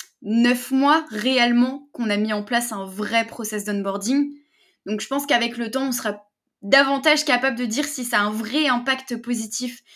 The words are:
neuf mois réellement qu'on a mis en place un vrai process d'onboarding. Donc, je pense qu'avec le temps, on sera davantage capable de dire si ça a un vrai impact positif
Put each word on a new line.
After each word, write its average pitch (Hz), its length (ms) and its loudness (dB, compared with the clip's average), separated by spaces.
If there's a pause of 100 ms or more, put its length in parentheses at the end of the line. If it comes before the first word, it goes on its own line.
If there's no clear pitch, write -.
(240)
neuf 240 480 2
mois 285 400 4
réellement 240 840 2
qu'on 226 160 -4
a 202 80 0
mis 214 160 0
en 208 100 -2
place 240 280 -2
un 196 140 -6
vrai 208 400 -2
process 214 380 -6
d'onboarding. 202 720 0 (520)
Donc, 202 160 -4
je - 60 -10
pense 277 180 -4
qu'avec 233 320 0
le 233 120 -4
temps, 262 180 -2
on 262 40 -2
sera 214 360 -6 (340)
davantage 277 640 4
capable 254 320 2
de 247 80 -2
dire 233 200 -2
si - 180 -8
ça 226 160 0
a 208 40 4
un 208 80 0
vrai 233 360 0
impact 254 500 -2
positif 240 640 -6 (120)